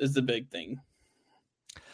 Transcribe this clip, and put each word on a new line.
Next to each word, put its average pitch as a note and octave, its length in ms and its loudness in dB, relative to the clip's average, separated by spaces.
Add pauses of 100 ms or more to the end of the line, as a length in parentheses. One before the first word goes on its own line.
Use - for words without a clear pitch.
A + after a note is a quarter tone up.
is C#3 140 2
the C3+ 80 6
big B2 260 0
thing. F2+ 300 -8 (1160)